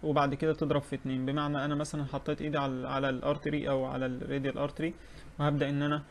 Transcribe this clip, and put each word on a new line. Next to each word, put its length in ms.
وبعد 320
كده 180
تضرب 300
في 140
اتنين. 300
بمعنى 380
انا 100
مثلا 300
حطيت 380
ايدي 160
على، 300
على 220
الارتري 580
او 160
على 220
الراديال 520
ارتري، 360
وهبدأ 320
ان 120
انا 280